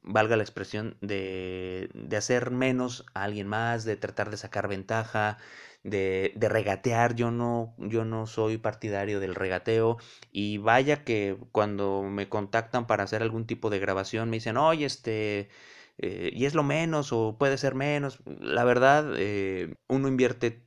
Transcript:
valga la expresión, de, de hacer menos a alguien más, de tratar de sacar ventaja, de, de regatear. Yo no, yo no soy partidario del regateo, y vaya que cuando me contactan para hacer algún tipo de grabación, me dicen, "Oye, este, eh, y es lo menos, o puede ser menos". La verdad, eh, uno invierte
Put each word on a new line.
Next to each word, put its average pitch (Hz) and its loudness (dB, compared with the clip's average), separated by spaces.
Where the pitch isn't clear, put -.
valga 110 4
la 107 2
expresión, 101 -6
de, 92 -6
de 67 -6
hacer 123 0
menos 127 0
a 98 -4
alguien 104 -4
más, 113 -2
de 107 -2
tratar 104 -6
de 104 -8
sacar 101 -4
ventaja, 107 -2
de, 95 0
de 107 2
regatear. 113 2
Yo 117 2
no, 117 -2
yo 110 -2
no 113 -4
soy 110 0
partidario 104 -4
del 92 -4
regateo, 113 2
y 104 -2
vaya 135 4
que 101 0
cuando 101 2
me 98 -4
contactan 113 -2
para 101 2
hacer 107 -2
algún 113 -2
tipo 117 -4
de 101 0
grabación, 98 -2
me 113 -2
dicen, 113 -4
"Oye, 156 2
este, 107 -4
eh, 90 -4
y 123 0
es 143 -2
lo 156 4
menos, 151 0
o 113 0
puede 139 2
ser 139 0
menos". 143 -2
La 73 0
verdad, 131 6
eh, 95 -2
uno 135 0
invierte 120 2